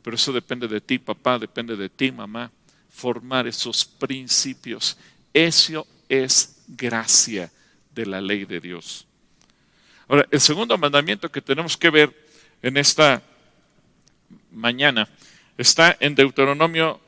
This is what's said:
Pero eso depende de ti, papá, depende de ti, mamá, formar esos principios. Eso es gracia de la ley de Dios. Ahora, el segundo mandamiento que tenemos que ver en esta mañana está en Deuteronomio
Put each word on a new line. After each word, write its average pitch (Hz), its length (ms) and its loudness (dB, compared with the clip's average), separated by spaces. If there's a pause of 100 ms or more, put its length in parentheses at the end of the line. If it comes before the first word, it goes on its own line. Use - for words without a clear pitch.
Pero 117 140 -10
eso 131 180 -2
depende 123 340 -6
de 107 140 -6
ti, 127 160 -4
papá, 123 420 -4
depende 117 380 -10
de 98 100 -8
ti, 131 240 -4
mamá, 117 400 -14 (380)
formar 123 580 -6
esos - 380 -6
principios. 131 1120 -6 (340)
Eso 160 560 2 (220)
es - 580 0
gracia 113 840 -2 (420)
de 113 140 -8
la 95 120 -6
ley 98 260 -4
de 87 140 -10
Dios. 85 460 -16 (1040)
Ahora, 143 220 4
el 143 100 2
segundo 214 360 0
mandamiento 156 540 0
que 139 100 -8
tenemos 151 360 -4
que 170 140 2
ver 151 360 2 (360)
en 131 120 -4
esta 143 460 4 (1300)
mañana 120 560 0 (480)
está - 440 6
en 143 160 0
Deuteronomio 147 920 2